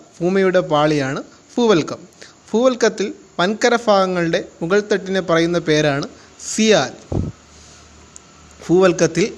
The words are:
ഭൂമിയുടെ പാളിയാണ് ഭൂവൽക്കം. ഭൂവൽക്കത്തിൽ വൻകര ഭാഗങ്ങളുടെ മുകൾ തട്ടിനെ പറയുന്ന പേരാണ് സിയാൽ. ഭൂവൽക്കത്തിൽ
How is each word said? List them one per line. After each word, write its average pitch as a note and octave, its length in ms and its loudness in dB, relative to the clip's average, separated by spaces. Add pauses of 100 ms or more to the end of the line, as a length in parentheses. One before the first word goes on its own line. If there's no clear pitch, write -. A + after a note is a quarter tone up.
(180)
ഭൂമിയുടെ F#3 540 0
പാളിയാണ് D3+ 500 0 (340)
ഭൂവൽക്കം. G#3+ 440 0 (520)
ഭൂവൽക്കത്തിൽ A3+ 580 0 (300)
വൻകര G#3+ 340 0 (140)
ഭാഗങ്ങളുടെ F#3 540 0 (200)
മുകൾ F3+ 180 0 (120)
തട്ടിനെ F#3+ 380 -2
പറയുന്ന E3+ 300 2 (100)
പേരാണ് D3+ 380 0 (440)
സിയാൽ. F#3 420 2 (1700)
ഭൂവൽക്കത്തിൽ E3+ 600 2 (100)